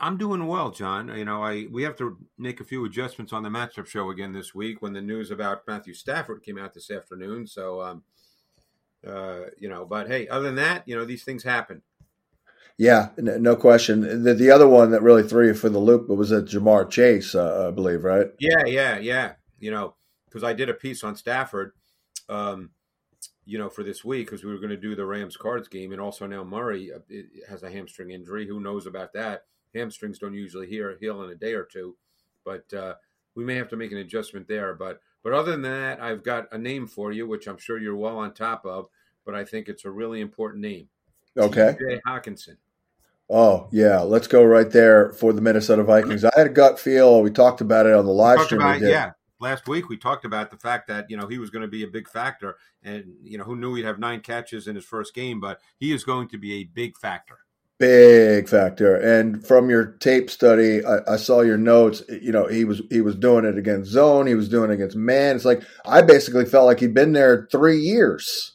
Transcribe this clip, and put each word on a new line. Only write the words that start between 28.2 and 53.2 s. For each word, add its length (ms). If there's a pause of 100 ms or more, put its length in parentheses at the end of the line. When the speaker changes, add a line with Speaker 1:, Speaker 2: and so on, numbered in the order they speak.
Speaker 1:
Who 100
knows 300
about 240
that? 320 (280)
Hamstrings 460
don't 160
usually 320
heal, 320
heal 240
in 80
a 60
day 180
or 80
two, 340 (480)
but, 300
uh, 220 (400)
we 80
may 100
have 140
to 80
make 160
an 60
adjustment 500
there. 260
But, 260 (220)
but 100
other 200
than 100
that, 400
I've 220
got 280
a 60
name 300
for 240
you, 120
which 220
I'm 120
sure 200
you're 160
well 240
on 160
top 320
of, 220 (360)
but 120
I 80
think 240
it's 160
a 80
really 280
important 400
name. 280 (500)
Speaker 2:
Okay. 400
Speaker 1:
T 60
J 200
Hockenson. 520 (760)
Speaker 2:
Oh, 420
yeah. 280
Let's 280
go 160
right 260
there 440
for 180
the 80
Minnesota 420
Vikings. 440
I 100
had 100
a 40
gut 280
feel. 440
We 80
talked 320
about 240
it 80
on 100
the 80
live 220
Speaker 1:
We 20
talked 120
Speaker 2:
stream 100
we 60
Speaker 1:
about, 160
Speaker 2:
did. 100
Speaker 1:
yeah. 220 (280)
Last 260
week, 220
we 80
talked 300
about 240
the 80
fact 300
that, 220
you 60
know, 100
he 120
was 100
gonna 180
be 160
a 60
big 180
factor. 500 (260)
And, 400